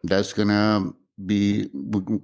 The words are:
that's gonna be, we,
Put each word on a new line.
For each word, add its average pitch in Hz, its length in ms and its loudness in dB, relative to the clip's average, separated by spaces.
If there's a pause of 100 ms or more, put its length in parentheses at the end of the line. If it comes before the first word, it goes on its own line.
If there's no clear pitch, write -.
that's 95 300 0
gonna 104 600 2 (320)
be, 101 480 2
we, 95 280 -4 (220)